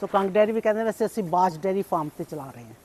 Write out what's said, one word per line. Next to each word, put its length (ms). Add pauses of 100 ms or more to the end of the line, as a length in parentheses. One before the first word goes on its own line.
ਸੋ 60
ਕੰਗ 240
ਡੇਅਰੀ 220
ਵੀ 80
ਕਹਿੰਦੇ, 240
ਵੈਸੇ 220
ਅਸੀਂ 180
ਬਾਜ 340
ਡੇਅਰੀ 240
ਫਾਰਮ 260 (100)
ਤੇ 60
ਚਲਾ 300
ਰਹੇ 80
ਹਾਂ। 100 (120)